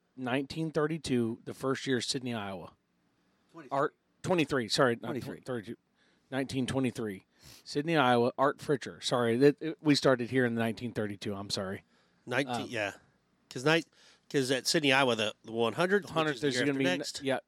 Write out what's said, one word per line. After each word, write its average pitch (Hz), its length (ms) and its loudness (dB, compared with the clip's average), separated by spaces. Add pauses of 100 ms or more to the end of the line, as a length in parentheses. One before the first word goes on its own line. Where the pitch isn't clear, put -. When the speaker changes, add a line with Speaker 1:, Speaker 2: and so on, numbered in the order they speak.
(180)
Speaker 1:
nineteen 139 540 -4
thirty-two, 139 760 -2
the 123 80 -12
first 135 340 -4
year 131 100 2
of 113 60 -2
Sydney, 127 300 -6
Iowa. 98 380 -10 (800)
Speaker 2:
Twenty-three. 139 240 -8
Speaker 1:
Art, 147 180 0 (280)
twenty-three, 147 440 0
sorry, 123 340 4
not 113 80 -10
Speaker 2:
Twenty-three. 131 360 -8
Speaker 1:
thirty-two. 117 300 -8 (560)
Nineteen 131 340 -2
twenty-three. 113 600 -2 (380)
Sydney, 151 320 -2
Iowa, 123 420 6
Art 135 200 2
Fritcher. 101 460 -4
Sorry, 120 340 2
that, 143 240 8
it, 156 200 -6
we 151 140 6
started 123 340 2
here 127 160 4
in 117 100 0
nineteen 113 360 -2
thirty-two, 104 420 -6
I'm 101 160 -10
sorry. 98 340 -6 (420)
Speaker 3:
Nineteen, 123 380 -2
Speaker 1:
Um, - 60 -10
Speaker 3:
yeah. 107 220 -2 (580)
'Cause 127 160 -10
ni-, 160 180 2 (460)
'cause 131 220 0
at 127 160 -2
Sydney, 147 240 2
Iowa, 131 240 4
the, 107 180 -2 (120)
the 110 60 -14
one 113 220 0
hundredth, 180 320 0
which 151 80 -14
Speaker 1:
Hundredth 156 220 0
Speaker 3:
is 117 60 -10
the 147 80 0
Speaker 1:
is 123 60 -2
Speaker 3:
year 123 100 0
Speaker 1:
gonna 143 80 0
Speaker 3:
after 135 60 -2
Speaker 1:
be 135 40 0
ne-, 180 140 0
Speaker 3:
next. - 260 -8
Speaker 1:
yeah, 131 240 -2